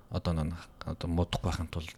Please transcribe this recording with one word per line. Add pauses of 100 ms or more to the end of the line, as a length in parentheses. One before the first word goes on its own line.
одоо
нэг, (320)
одоо
муудахгүй
байхын
тулд